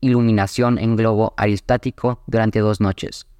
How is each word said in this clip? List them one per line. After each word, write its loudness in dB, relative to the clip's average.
iluminación 2
en 0
globo 0
aerostático -2
durante 0
dos 0
noches. -4